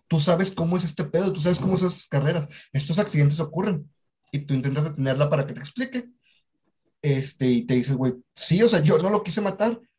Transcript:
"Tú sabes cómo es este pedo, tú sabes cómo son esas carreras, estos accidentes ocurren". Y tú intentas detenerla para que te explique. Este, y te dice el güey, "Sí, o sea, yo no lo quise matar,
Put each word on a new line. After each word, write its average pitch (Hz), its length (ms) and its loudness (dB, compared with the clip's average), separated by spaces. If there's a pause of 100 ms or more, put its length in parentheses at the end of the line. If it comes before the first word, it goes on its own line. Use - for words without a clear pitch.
"Tú 165 140 2
sabes 180 300 2
cómo 170 260 -2
es 175 60 -4
este 170 220 -6
pedo, 180 280 0
tú 156 80 -6
sabes 175 180 0
cómo 185 180 0
son 180 120 0
esas - 180 -12
carreras, 147 400 0 (260)
estos 156 260 -2
accidentes 151 400 2
ocurren". 175 500 -4 (420)
Y 143 80 -4
tú 143 160 -6
intentas 139 300 0
detenerla 143 440 0
para 147 180 0
que 123 60 -12
te - 60 -12
explique. 254 500 -8 (920)
Este, 131 480 0
y 120 160 2
te 127 100 2
dice 127 160 0
el 131 60 0
güey, 127 160 0 (220)
"Sí, - 280 2
o 240 60 8
sea, 214 120 2
yo 156 160 6
no 175 140 0
lo 208 120 0
quise 180 180 -6
matar, 214 380 -2 (200)